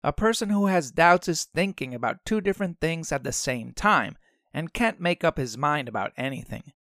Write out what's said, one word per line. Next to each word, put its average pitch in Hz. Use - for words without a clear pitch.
A -
person 220
who 202
has 175
doubts 175
is 165
thinking 156
about 120
two 220
different 190
things 165
at 139
the 135
same 120
time 156
and 156
can't 226
make 175
up 160
his 120
mind 147
about 107
anything. -